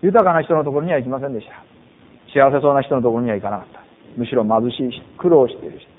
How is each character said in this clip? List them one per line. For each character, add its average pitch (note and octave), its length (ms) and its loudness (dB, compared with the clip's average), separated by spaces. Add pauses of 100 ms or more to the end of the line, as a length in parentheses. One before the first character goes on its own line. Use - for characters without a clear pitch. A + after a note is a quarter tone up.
豊 G3 200 4
か F3+ 100 2
な D#3+ 100 0
人 E3+ 100 0
の D#3 100 2
と C#3+ 80 -4
こ C#3+ 80 -2
ろ D#3 60 -6
に F3+ 60 -4
は D3 80 0
行 B2 60 -6
き B2+ 40 -8
ま C3 100 -6
せ C3+ 80 -8
ん C3+ 60 -8
で A2 80 -8
し - 60 -20
た。 - 160 -20 (680)
幸 C#3 200 4
せ C#3 100 0
そ C#3+ 80 2
う C#3 60 2
な C3+ 80 2
人 C#3+ 120 -2
の B2+ 60 0
と A#2+ 80 2
こ A#2 80 0
ろ A#2+ 60 -2
に A#2+ 80 -2
は G#2+ 40 -2
行 G2 60 -6
か G2+ 80 -8
な G#2 80 -6
か E2+ 60 -14
っ - 100 -20
た。 - 80 -20 (340)
む A#2 120 -6
し - 40 -8
ろ B2 120 0
貧 A2+ 280 0
し C3 140 -6
い A#2+ 60 -6
人、 - 100 -16 (160)
苦 F3+ 120 -2
労 C#3 180 6
し - 100 -10
て - 80 -16
い - 60 -14
る - 80 -20
人 - 200 -20